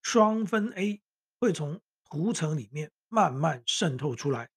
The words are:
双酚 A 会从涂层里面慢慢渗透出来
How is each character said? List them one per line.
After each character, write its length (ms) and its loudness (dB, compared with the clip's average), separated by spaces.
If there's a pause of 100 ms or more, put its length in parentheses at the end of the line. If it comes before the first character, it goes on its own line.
双 440 4
酚 260 0
A 300 -4 (380)
会 140 4
从 260 -6 (240)
涂 300 -2
层 240 -2
里 140 -8
面 200 -8 (180)
慢 220 2
慢 360 -2
渗 280 0
透 200 -4
出 160 -2
来 260 -6